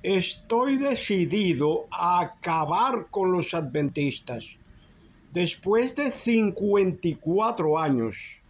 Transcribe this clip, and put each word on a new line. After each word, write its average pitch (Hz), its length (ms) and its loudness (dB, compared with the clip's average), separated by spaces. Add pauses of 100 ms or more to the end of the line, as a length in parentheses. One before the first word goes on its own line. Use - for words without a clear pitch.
Estoy 226 720 0
decidido 180 1120 0
a 175 300 2
acabar 170 920 -2
con 185 200 0
los 175 220 0
adventistas. 139 1040 -4 (760)
Después 208 640 0
de 285 140 -2
cincuenta 202 960 2
y 156 80 0
cuatro 180 640 0
años 123 640 -2 (100)